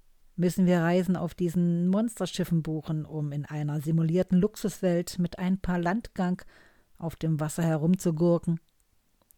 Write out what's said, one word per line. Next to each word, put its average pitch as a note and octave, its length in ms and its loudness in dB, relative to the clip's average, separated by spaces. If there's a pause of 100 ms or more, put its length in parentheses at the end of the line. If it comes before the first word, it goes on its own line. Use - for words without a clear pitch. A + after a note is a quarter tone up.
(360)
Müssen F3 300 2
wir F3+ 140 6
Reisen F3 360 2
auf - 180 -4
diesen F3 540 0
Monsterschiffen F#3 760 0
buchen, D#3 440 -4
um D3 260 -6
in C#3+ 140 -6
einer D3+ 340 -4
simulierten E3 580 2
Luxuswelt F3+ 800 -2
mit F3 200 -2
ein F#3+ 200 0
paar F3 200 -2
Landgang F3+ 640 -2 (560)
auf D#3+ 180 -8
dem D#3+ 240 -2
Wasser D#3 220 -4
herumzugurken? E3 1000 2 (760)